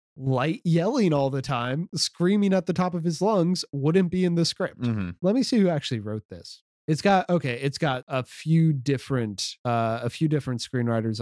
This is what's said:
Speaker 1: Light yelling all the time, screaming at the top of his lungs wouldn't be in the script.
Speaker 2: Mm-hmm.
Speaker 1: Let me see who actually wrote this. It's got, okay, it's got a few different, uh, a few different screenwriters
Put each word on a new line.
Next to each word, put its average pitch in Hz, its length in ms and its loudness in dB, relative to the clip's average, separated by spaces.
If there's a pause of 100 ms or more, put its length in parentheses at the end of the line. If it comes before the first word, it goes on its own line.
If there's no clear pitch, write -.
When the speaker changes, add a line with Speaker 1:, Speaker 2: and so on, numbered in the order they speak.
(160)
Speaker 1:
Light 135 480 -2
yelling 180 480 2
all 139 200 2
the 139 100 -4
time, 131 540 -4
screaming 190 580 2
at 185 140 0
the 185 60 0
top 180 200 0
of 170 100 -4
his 165 160 -2
lungs 180 520 2
wouldn't 160 400 2
be 185 140 0
in 175 100 2
the 165 100 2
script. - 360 -4
Speaker 2:
Mm-hmm. 110 300 -2 (120)
Speaker 1:
Let 190 100 2
me 269 80 2
see 247 160 0
who 190 120 6
actually 139 320 -2
wrote 107 280 -8
this. - 320 -18 (260)
It's 156 140 0
got, 190 300 4
okay, 147 300 0
it's 139 180 -2
got 131 280 -2
a 131 160 -2
few 160 500 2
different, 123 800 -4 (100)
uh, 117 380 0
a 120 80 -4
few - 160 0
different 131 340 -2
screenwriters 113 600 -2